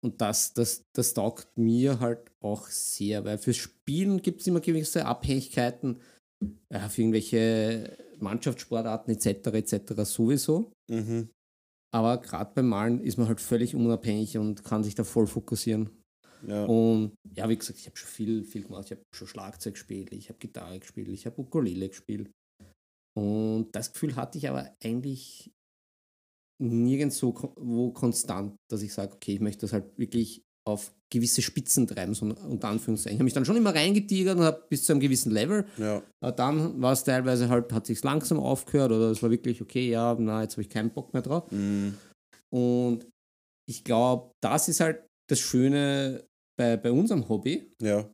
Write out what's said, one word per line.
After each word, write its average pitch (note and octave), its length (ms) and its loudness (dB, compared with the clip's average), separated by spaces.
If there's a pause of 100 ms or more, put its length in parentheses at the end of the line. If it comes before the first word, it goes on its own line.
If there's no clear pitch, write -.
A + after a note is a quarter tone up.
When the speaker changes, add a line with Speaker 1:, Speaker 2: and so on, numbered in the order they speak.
Speaker 1:
Und A#2+ 200 -4
das, A2 320 0
das, - 300 0 (120)
das - 180 2
taugt - 440 -2
mir A#2 420 4
halt A#2 320 -2 (100)
auch G#2 260 -4
sehr, - 580 -4
weil - 120 -2
fürs B2 200 0
Spielen F#3+ 640 -2
gibt's - 260 -2
immer F3 140 2
gewisse D#3+ 440 0
Abhängigkeiten, B2 920 -2 (760)
ja, G2+ 140 -6
für G#2+ 140 -2
irgendwelche A2+ 960 2 (200)
Mannschaftssportarten A2+ 960 -4
et A2 80 -4
cetera, G#2+ 360 0
et G#2 100 0
cetera G#2 380 -2
sowieso. C#3+ 680 2 (180)
Speaker 2:
Mhm. A2+ 400 -2 (640)
Speaker 1:
Aber A#2 280 4
grad - 340 -8
beim B2+ 140 4
Malen A2 340 2
ist G#2 140 -2
man A#2 100 4
halt A2+ 140 0
völlig A#2 340 0
unabhängig A2+ 600 0
und G#2+ 260 -4
kann A2 220 0
sich G#2 100 -6
da A#2 80 0
voll A2 240 2
fokussieren. A2 600 -2 (580)
Speaker 2:
Ja. G#2 180 -2
Speaker 1:
Und A2+ 500 4 (200)
ja, G#2+ 140 -4
wie A2+ 80 2
gesagt, - 220 -12
ich - 80 -18
hab - 100 -18
schon - 100 -16
viel, A2 380 -4
viel G#2 180 -12
gemacht. G2 220 -12
Ich - 60 -14
hab - 100 -14 (120)
schon - 140 -16
Schlagzeug G2+ 460 -10
gespielt, G2 400 -12
ich G#2 160 -16
hab - 100 -18
Gitarre F#2 400 -14
gespielt, G2+ 300 -12
ich G2 160 -10
hab A#2 120 -10
Ukulele G#2+ 520 -2
gespielt. - 420 -10 (840)
Und A2 560 0
das G#2+ 180 -8
Gefühl C#3+ 240 -4
hatte B2+ 220 -8
ich C#3+ 100 -6
aber C3+ 340 -6
eigentlich B2+ 680 -8 (1120)
nirgends B2+ 560 2
so B2 160 2
ko-, - 240 -10
wo A#2+ 340 -2
konstant, G#2 640 -2 (140)
dass G#2 120 -4
ich G2+ 120 -8
sag, G2 200 -6
„Okay, - 220 -6
ich G2 40 -4
möchte G#2 220 -2
das G#2+ 120 -4
halt G2+ 240 -4
wirklich A#2 460 -2 (240)
auf G#2 260 -4 (180)
gewisse A#2+ 300 2
Spitzen - 460 2
treiben“, F#2+ 260 -4
so A2 120 -4
unter A2 420 -4
Anführungszeichen. G#2+ 480 -2
Ich A2+ 40 -2
hab C3+ 40 4
mich B2+ 100 2
dann C3 120 2
schon E3+ 100 2
immer A3 180 4
reingetigert F#3+ 640 2
und E3+ 60 6
hab D#3+ 260 2
bis C#3+ 140 0
zu - 80 4
einem D3 80 6
gewissen C3 320 2
Level. A2+ 340 2 (120)
Speaker 2:
Ja. G#2 260 -2 (180)
Speaker 1:
Aber B2+ 120 -2
dann D3 480 0
war's C3 240 4
teilweise B2+ 440 2
halt, A#2+ 220 2
hat A2+ 160 0
sich's A2+ 160 -2
langsam D3+ 360 2
aufgehört C3+ 520 2
oder A2+ 180 4
es A2 140 0
war A#2 80 4
wirklich, A#2 300 -2
„Okay, B2 280 -2
ja, A#2 300 2
na, A2 220 0
jetzt A2 160 -4
hab - 40 -8
ich G2+ 80 -6
keinen A2 220 -2
Bock - 220 -12
mehr B2+ 80 0
drauf.“ D#3 300 -2
Speaker 2:
Mhm. G3+ 460 -2 (560)
Speaker 1:
Und B2 540 2 (600)
ich - 160 -10
glaub, B2 480 2 (100)
das C#3+ 240 2
ist D#3+ 140 2
halt D#3+ 240 0 (240)
das C#3 100 2
Schöne C#3 840 2 (340)
bei, A#2 160 4
bei A#2+ 160 0
unserem E3 380 2
Hobby, A2+ 420 -2 (100)
Speaker 2:
Ja. G#2+ 320 2